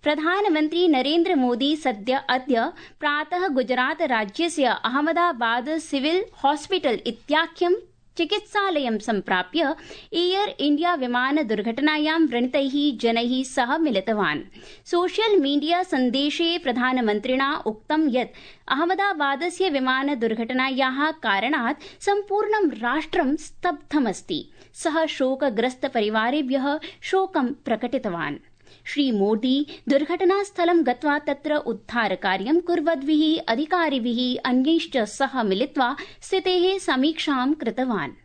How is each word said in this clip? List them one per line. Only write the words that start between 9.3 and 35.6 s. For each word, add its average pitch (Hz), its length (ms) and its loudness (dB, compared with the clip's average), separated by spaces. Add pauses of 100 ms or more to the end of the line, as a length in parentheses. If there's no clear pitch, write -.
एयर 370 360 0
इण्डिया 294 460 0
विमान 262 520 -2
दुर्घटनायां 302 800 0
व्रणितैः 262 720 0
जनैः 240 460 0
सह 254 340 -2
मिलितवान्। 202 600 0 (460)
सोशल 370 500 2
मीडिया 294 460 2
सन्देशे 294 760 0
प्रधानमन्त्रिणा 254 1080 0
उक्तं 302 440 0
यत् - 580 -6
अहमदाबादस्य 339 1000 0
विमान 269 500 0
दुर्घटनायाः 254 920 0
कारणात् 269 920 -2
सम्पूर्णं 403 680 0
राष्ट्रं 262 680 -2
स्तब्धमस्ति। - 1120 -4 (240)
सः 320 320 0
शोकग्रस्त 262 800 0
परिवारेभ्यः 254 920 0 (220)
शोकं 381 480 0
प्रकटितवान्। 214 880 -4 (480)
श्री 277 280 0
मोदी 220 540 2 (220)
दुर्घटनास्थलं 349 960 2
गत्वा 294 320 0
तत्र 294 360 -2
उद्धारकार्यं 214 1040 0
कुर्वद्भिः 320 880 2
अधिकारिभिः 254 1040 0
अन्यैश्च 277 460 2
सह 262 460 -2
मिलित्वा 220 540 0 (260)